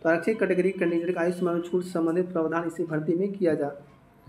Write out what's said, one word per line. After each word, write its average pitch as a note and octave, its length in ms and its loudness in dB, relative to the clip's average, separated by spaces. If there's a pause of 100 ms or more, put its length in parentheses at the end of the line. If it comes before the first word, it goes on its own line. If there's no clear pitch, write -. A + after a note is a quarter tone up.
तो D#3+ 60 4
आरक्षित F3 300 2
category F#3 320 2
candidate F3 440 0
का E3+ 60 -2
आयु F3 100 2
सीमा F3 200 0
में E3+ 100 0
छूट F3+ 220 -2
संबंधित F3 480 0
प्रावधान E3 320 0
इसी E3 200 -4
भर्ती D#3 320 -2
में G3 160 0
किया E3+ 220 2
जा C#3+ 180 -2 (580)